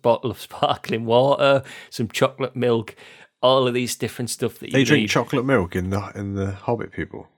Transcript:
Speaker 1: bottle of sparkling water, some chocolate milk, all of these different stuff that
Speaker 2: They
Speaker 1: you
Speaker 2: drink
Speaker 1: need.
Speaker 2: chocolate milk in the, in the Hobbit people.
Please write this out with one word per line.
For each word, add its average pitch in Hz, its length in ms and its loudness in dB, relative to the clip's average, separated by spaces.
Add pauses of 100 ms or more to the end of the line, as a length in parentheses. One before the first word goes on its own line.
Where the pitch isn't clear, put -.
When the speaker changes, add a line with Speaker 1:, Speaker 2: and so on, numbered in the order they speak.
Speaker 1:
bottle 117 280 2
of 98 120 -10
sparkling 117 640 -4
water, 135 560 4 (260)
some 113 200 -4
chocolate 135 460 -2
milk, 120 420 0 (440)
all 131 260 6
of 127 60 0
these 123 240 -2
different 120 320 -6
stuff - 300 -6
that - 140 -10
Speaker 2:
They 131 80 4
Speaker 1:
you 135 40 4
Speaker 2:
drink 143 200 4
Speaker 1:
need. 104 40 -2
Speaker 2:
chocolate 127 380 0
milk 110 280 2
in 92 140 -2
the, 95 260 -4
in 101 200 -8
the 98 180 -4
Hobbit 107 400 -6
people. - 440 -10